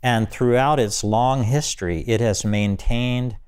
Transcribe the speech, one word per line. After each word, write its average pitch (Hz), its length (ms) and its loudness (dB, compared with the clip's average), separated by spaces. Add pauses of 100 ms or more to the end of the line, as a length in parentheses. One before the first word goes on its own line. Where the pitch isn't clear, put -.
And 113 260 2
throughout 131 500 2
its 107 240 -2
long 123 400 0
history, 107 640 -2
it 113 140 0
has 110 240 0
maintained 117 920 -2 (100)